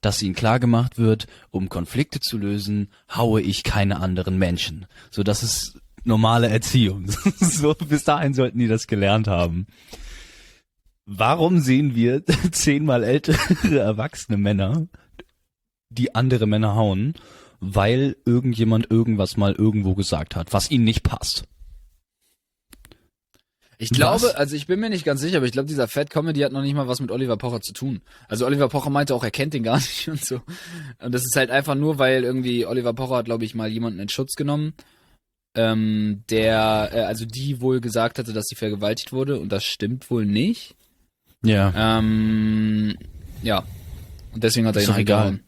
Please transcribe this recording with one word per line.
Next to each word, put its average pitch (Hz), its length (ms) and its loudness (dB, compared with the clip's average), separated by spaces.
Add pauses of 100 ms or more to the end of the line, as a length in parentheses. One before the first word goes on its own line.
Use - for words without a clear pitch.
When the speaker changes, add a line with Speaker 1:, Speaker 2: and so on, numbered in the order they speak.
Speaker 1:
dass 104 220 -2
ihnen 92 100 -2
klar 113 260 2
gemacht 120 380 4
wird, 110 300 4 (240)
um 95 180 -2
Konflikte 110 500 -4
zu - 200 -6
lösen, 101 500 -2 (260)
haue 113 280 2
ich - 200 -2
keine 98 360 0
anderen 92 400 -2
Menschen. 87 480 -2 (240)
So, - 100 -4
das 101 220 0
ist - 340 -6 (260)
normale 113 460 4
Erziehung. 104 560 0 (200)
<laughs> - 140 0
So, 156 360 2
bis 151 280 -2
dahin 147 300 0
sollten 127 240 0
die 120 100 2
das 110 200 0
gelernt 104 400 2
haben. 87 400 0 (1400)
Warum 156 540 2
sehen 135 340 2
wir 120 320 2
<laughs> 170 260 2
zehnmal 143 520 2
ältere 151 760 2
erwachsene 110 600 -2
Männer, 101 480 0 (1000)
die 120 260 -4
andere 120 320 2
Männer 107 260 2
hauen, 107 400 0 (460)
weil 104 560 2 (100)
irgendjemand 117 640 2
irgendwas 110 480 2
mal 101 160 2
irgendwo 104 400 2
gesagt 87 420 -4
hat, 85 180 -6
was - 180 0
ihnen 123 140 4
nicht - 180 0
passt? - 400 -4 (2250)
Speaker 2:
Ich 110 120 -6
glaube, 208 380 2
Speaker 1:
Was? - 80 0
Speaker 2:
also 143 200 -2
ich 143 120 -8
bin 185 120 0
mir 226 120 -4
nicht 180 140 -4
ganz 139 160 0
sicher, 170 160 0
aber 127 100 2
ich 120 40 -2
glaube, 139 160 -4
dieser 139 200 -2
Fat 143 240 -4
Comedy 151 300 -2
hat 139 100 0
noch 135 100 -4
nicht 139 140 -2
mal 139 120 -2
was 123 120 -4
mit 127 100 -6
Oliver 120 260 -2
Pocher 117 260 -6
zu - 120 -12
tun. 127 280 -6 (260)
Also 117 180 -2
Oliver 139 240 2
Pocher 143 220 -2
meinte 143 240 0
auch, 117 80 -4
er 110 80 -4
kennt 147 240 -4
den 120 80 -2
gar 113 140 2
<laughs> - 0 -
nicht - 300 -4
und 156 160 -6
so. 123 180 -6 (580)
Und 123 140 -6
das 123 100 -2
ist 123 120 -2
halt 131 140 2
einfach 139 240 0
nur, 147 240 0
weil 131 260 4
irgendwie 123 440 -2
Oliver 120 260 -2
Pocher 127 240 -2
hat, 117 80 -2
glaube 113 180 -4
ich, 110 120 -8
mal 113 120 -4
jemanden 110 320 -6
in 101 100 -8
Schutz - 260 -6
genommen, 151 380 -2 (840)
ähm, 110 760 0
der, 110 640 2
äh, 117 80 0
also 110 240 -4
die 127 340 -6
wohl 127 220 0
gesagt 117 380 -2
hatte, 113 140 -8
dass 107 120 -4
sie - 100 -10
vergewaltigt 104 560 -4
wurde 131 280 -2
und 90 120 -8
das 101 140 -2
stimmt - 460 -6
wohl 113 160 0
nicht. 127 480 -2 (680)
Speaker 1:
Ja. 98 320 4
Speaker 2:
Ähm, 110 1200 2 (460)
ja. 104 220 -2 (680)
Und 110 120 -8
deswegen 113 240 4
hat 110 80 2
er 107 80 4
Speaker 1:
Ist - 20 4
Speaker 2:
ihn 104 40 0
Speaker 1:
doch 107 60 4
Speaker 2:
halt 107 60 2
Speaker 1:
egal. 104 220 4
Speaker 2:
gehauen. 98 240 0